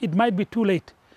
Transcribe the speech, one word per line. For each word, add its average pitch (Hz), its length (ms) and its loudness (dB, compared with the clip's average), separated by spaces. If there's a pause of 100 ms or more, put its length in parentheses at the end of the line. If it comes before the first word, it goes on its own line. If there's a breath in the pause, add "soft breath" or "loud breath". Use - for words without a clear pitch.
it 170 140 -2
might 214 220 2
be 202 80 -2
too 226 200 -2
late. 196 280 -2 (240 soft breath)